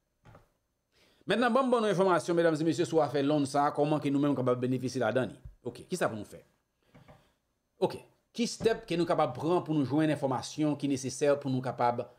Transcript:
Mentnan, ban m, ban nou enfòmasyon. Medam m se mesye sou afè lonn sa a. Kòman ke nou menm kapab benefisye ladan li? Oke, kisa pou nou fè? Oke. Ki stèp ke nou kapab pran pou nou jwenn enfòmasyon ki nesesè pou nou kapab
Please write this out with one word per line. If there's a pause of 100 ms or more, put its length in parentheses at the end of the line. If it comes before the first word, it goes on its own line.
(1200)
Mentnan,
ban
m,
ban
nou
enfòmasyon.
Medam
m
se
mesye
sou
afè
lonn
sa
a.
Kòman
ke
nou
menm
kapab
benefisye
ladan
li? (240)
Oke,
kisa
pou
nou
fè? (1400)
Oke. (320)
Ki
stèp
ke
nou
kapab
pran
pou
nou
jwenn
enfòmasyon
ki
nesesè
pou
nou
kapab (180)